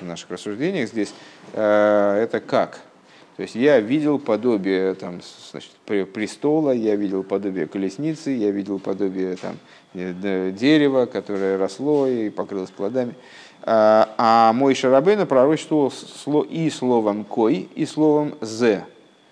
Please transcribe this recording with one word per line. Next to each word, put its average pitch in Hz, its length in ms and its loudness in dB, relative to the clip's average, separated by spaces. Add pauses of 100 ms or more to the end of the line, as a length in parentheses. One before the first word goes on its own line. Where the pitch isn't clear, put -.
в - 20 -18
наших 85 280 -12
рассуждениях, 113 580 -6
здесь, 104 240 -4 (400)
э, 104 680 4
это 113 180 -2
как? - 400 -2 (560)
То 92 60 -10
есть 95 140 -10
я 135 220 6
видел 143 400 0
подобие, 95 760 0
там, 90 260 -12
с-, - 300 -20
значит, - 200 -16 (140)
пре-, 98 220 -2
престола, 143 640 -2
я 110 260 0
видел 95 280 -2
подобие 98 420 -4
колесницы, 139 640 -6
я 107 200 -2
видел 98 280 -4
подобие, 92 580 -4
там, 87 220 -12 (340)
э, 90 220 -8
д-, 95 380 -4
дерева, 135 520 2
которое 98 540 -4
росло 135 480 -2
и 113 240 -2
покрылось 98 400 -8
плодами. 120 440 -6 (520)
А, 110 520 6
а 113 340 6
Мойше 131 380 2
Рабейну 170 360 4
пророчествовал 143 640 2
с-, - 320 -16
сло-, 147 240 0
и 156 220 -2
словом 110 560 0
«кой», 113 500 0
и 139 120 -4
словом 151 560 0
зе. 110 420 0 (480)